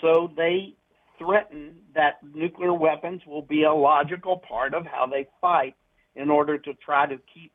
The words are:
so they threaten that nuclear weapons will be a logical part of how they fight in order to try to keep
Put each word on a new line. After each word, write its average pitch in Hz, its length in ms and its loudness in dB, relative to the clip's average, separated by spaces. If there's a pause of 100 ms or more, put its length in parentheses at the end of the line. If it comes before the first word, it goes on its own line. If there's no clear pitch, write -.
so 165 340 2
they 175 400 -2 (440)
threaten 170 580 -2 (180)
that 147 240 2 (160)
nuclear 175 380 -2
weapons 165 540 -2
will 151 160 -10
be 151 220 0
a 151 80 4
logical 156 680 0
part 131 340 -6
of 165 140 -4
how 131 200 -4
they 135 220 -4 (120)
fight 160 340 0 (420)
in 143 140 -2
order 147 280 2
to 143 160 -14
try 143 320 0
to 139 120 -6 (140)
keep 165 220 -20